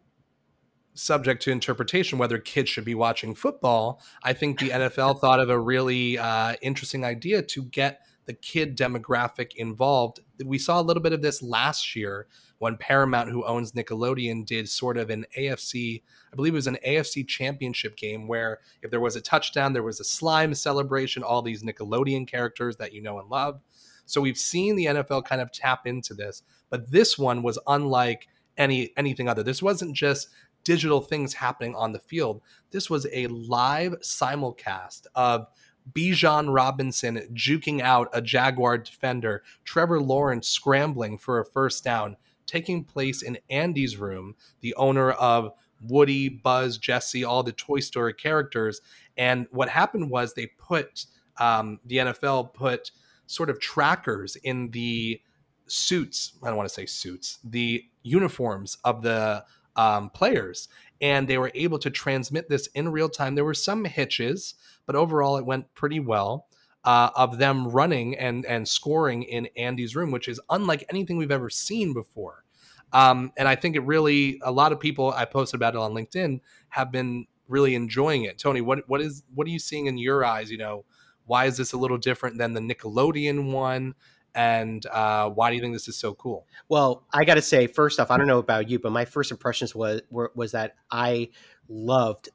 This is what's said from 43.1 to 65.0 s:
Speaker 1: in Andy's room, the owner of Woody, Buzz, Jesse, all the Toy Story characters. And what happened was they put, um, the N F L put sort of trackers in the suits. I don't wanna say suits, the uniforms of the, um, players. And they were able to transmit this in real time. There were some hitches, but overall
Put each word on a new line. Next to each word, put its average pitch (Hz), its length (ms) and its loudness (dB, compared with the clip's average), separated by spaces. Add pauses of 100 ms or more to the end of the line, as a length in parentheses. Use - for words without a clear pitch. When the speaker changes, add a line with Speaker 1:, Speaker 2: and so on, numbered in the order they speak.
Speaker 1:
in 123 160 -8 (100)
Andy's 139 480 -2
room, 98 380 -8 (240)
the 117 160 -8
owner 135 360 4
of 120 420 2 (280)
Woody, 139 480 4
Buzz, 127 480 0
Jesse, 123 460 -2
all 123 180 2
the 120 100 -2
Toy 143 280 -4
Story 120 340 -2
characters. 139 680 -2 (360)
And 123 320 2
what 127 200 -2
happened 160 420 0
was 123 220 -2
they 117 140 -8 (120)
put, - 480 -4 (320)
um, 110 460 2
the 127 140 -2
N 127 100 2
F - 140 -8
L 135 200 0
put 127 480 -4 (340)
sort - 240 -4
of 135 100 -2
trackers 143 760 0
in 127 340 -6
the 117 500 -4 (460)
suits. - 680 -2 (100)
I 127 40 -6
don't 113 100 -4
wanna 101 120 -4
say 95 160 -12
suits, - 580 -12
the 117 420 -2 (180)
uniforms 120 800 -2
of 117 180 2
the, 110 420 0 (340)
um, 107 320 4
players. 131 580 -2 (320)
And 143 280 2
they 131 100 2
were 127 180 0
able 156 240 -2
to 143 100 -4
transmit 139 600 -4
this 143 180 0
in 151 220 -4
real 156 180 0
time. 139 280 -4
There 143 100 2
were 156 80 -2
some 202 320 -2
hitches, 143 720 -4 (300)
but 135 120 -2
overall 147 400 4